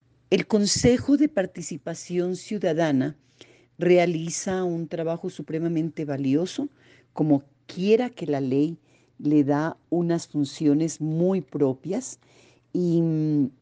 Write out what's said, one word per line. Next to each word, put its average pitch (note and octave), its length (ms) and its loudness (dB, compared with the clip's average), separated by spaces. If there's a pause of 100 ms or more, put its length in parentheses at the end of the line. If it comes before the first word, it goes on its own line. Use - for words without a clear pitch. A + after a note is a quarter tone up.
(300)
El - 160 2
Consejo A#3+ 680 2
de D4 140 2
Participación F3+ 1040 -6
Ciudadana D#3 800 -2 (600)
realiza F3 880 2
un E3+ 240 -4
trabajo E3 400 -6
supremamente D#3+ 720 -4
valioso, D3 640 -2 (460)
como D3 300 2 (220)
quiera A3 440 2
que F3 180 -8
la C#3+ 140 0
ley C#3 360 0 (420)
le D3 260 4
da D3 320 0 (120)
unas E3+ 380 0
funciones D3+ 720 0
muy E3+ 400 0
propias D3 800 -4 (540)
y, E3+ 280 2
mm, D#3 480 2 (120)